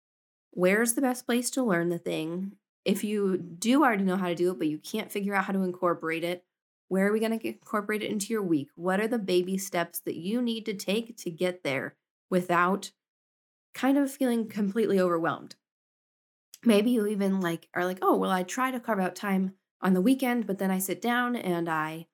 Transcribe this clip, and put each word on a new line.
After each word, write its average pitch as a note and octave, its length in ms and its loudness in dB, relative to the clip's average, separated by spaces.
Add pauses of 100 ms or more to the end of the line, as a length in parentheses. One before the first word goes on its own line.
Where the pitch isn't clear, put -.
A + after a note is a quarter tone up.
(520)
where's G#3 420 4
the C#4+ 80 -2
best B3+ 240 0
place A#3+ 260 0
to C4 120 0
learn F3 260 2
the F3 80 0
thing. E3+ 560 -6 (320)
If G3 180 0
you G3+ 340 0
do F3+ 460 2
already G#3+ 200 4
know F#3 140 2
how F#3 100 0
to F3 80 0
do F3 160 2
it, F3+ 60 -4
but E3 100 0
you D3+ 100 -2
can't - 340 -8
figure G3+ 240 -2
out F#3 100 2
how G3 80 -4
to F#3+ 80 2
incorporate E3+ 600 -2
it, F3 200 -4 (440)
where F#3+ 200 2
are G#3 40 2
we A3 80 2
gonna A3+ 180 0
get, A3 180 -8
incorporate G#3 460 -4
it - 100 -4
into G#3 220 -4
your A3 100 0
week? E3 320 0
What F#3 240 0
are A3 80 0
the A#3 120 0
baby F#3+ 380 0
steps E3+ 420 -4
that - 160 -6
you G3+ 260 -2
need A3+ 240 -2
to A3 80 -4
take A3 440 -4
to - 120 -8
get F3+ 340 -4
there C3 320 -4 (340)
without F3+ 640 2 (840)
kind C4+ 240 2
of C#4 140 0
feeling A#3 360 0
completely G3+ 520 0
overwhelmed? E3 560 0 (1080)
Maybe A3 260 6
you A3 140 2
even, G3 340 0
like, E3 340 -4
are F3+ 120 0
like, F#3 160 -4
"Oh, F#4 140 4
well, F#3+ 160 2
I F#3 120 2
try B3+ 280 -4
to A#3+ 80 -6
carve A3 200 -2
out F3+ 160 -2
time F#3+ 380 0 (280)
on F#3+ 120 4
the F3+ 80 4
weekend, A#3+ 460 2
but F#3+ 100 -4
then F#3+ 140 0
I F#3+ 80 0
sit F#3+ 220 -4
down A#3+ 340 0
and E3+ 340 -2
I D#3+ 440 -4